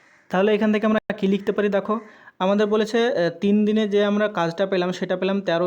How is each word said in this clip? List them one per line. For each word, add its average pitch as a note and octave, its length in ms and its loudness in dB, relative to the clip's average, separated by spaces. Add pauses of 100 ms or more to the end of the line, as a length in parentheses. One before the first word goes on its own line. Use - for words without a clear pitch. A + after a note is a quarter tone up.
(300)
তাহলে G3 260 2
এখান G#3+ 160 2
থেকে G#3 140 0
আমরা G#3+ 140 2 (200)
কী G3 140 0
লিখতে G3+ 180 -2
পারি G#3 160 0
দেখো, G3+ 260 -2 (440)
আমাদের G3+ 280 2
বলেছে, G#3+ 400 0
আহ, B3+ 80 -2 (260)
তিন G3+ 240 2
দিনে G#3+ 240 0
যে G3+ 160 2
আমরা G#3 220 0 (120)
কাজটা E3+ 280 -2
পেলাম F#3 260 -2
সেটা F#3 240 -4
পেলাম F#3+ 240 -2
তেরো F3 260 0